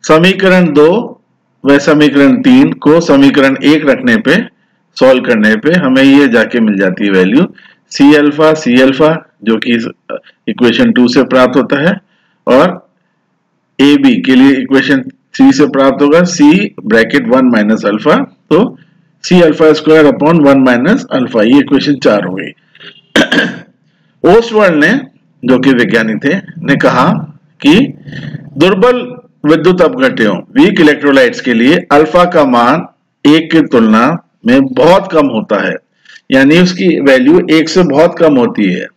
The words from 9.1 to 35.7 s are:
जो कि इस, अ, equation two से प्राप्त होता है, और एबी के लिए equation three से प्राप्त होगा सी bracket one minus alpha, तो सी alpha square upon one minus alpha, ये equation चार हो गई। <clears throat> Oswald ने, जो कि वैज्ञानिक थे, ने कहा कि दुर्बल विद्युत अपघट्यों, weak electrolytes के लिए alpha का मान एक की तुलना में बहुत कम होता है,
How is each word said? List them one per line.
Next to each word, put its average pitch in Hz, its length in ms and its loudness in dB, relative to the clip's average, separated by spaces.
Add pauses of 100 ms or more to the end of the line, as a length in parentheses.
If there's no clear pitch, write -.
जो 110 140 -2
कि 120 180 -4
इस, 113 100 -6 (260)
अ, - 40 -8 (320)
equation 117 440 0
two 123 160 2
से 131 160 0
प्राप्त 127 340 0
होता 139 320 -2
है, 190 120 -6 (460)
और 160 420 -2 (880)
एबी 139 420 2
के 131 140 0
लिए 135 160 4
equation 135 500 -2
three - 520 -2
से 147 120 2
प्राप्त 135 360 0
होगा 151 220 2
सी 180 520 0 (100)
bracket 113 420 -2
one 127 180 0
minus 110 400 -2
alpha, 107 300 -2 (340)
तो 202 280 0 (460)
सी 175 180 0
alpha 156 320 2
square 151 380 2
upon 156 280 0
one 139 280 2
minus 131 320 0 (160)
alpha, 117 280 -2
ये 127 160 2
equation 143 360 -2
चार 107 280 -2
हो 90 120 -8
गई। - 160 -12 (1700)
<clears throat> 185 120 4
Oswald 208 480 0
ने, 196 80 0 (520)
जो 127 140 0
कि 135 120 0
वैज्ञानिक 110 540 -2
थे, 156 120 -2
ने - 380 -6
कहा 131 380 0 (480)
कि 196 320 0 (640)
दुर्बल 190 380 2 (540)
विद्युत 165 320 2
अपघट्यों, 123 560 -2
weak 233 420 0
electrolytes 139 640 0
के 127 120 -4
लिए 123 240 0 (140)
alpha 156 340 2
का 175 200 0
मान 127 420 0 (380)
एक 156 260 0
की 160 100 2
तुलना 117 640 0 (200)
में 135 200 2
बहुत 170 460 0
कम 156 160 0
होता 104 400 -4
है, 87 80 -6 (560)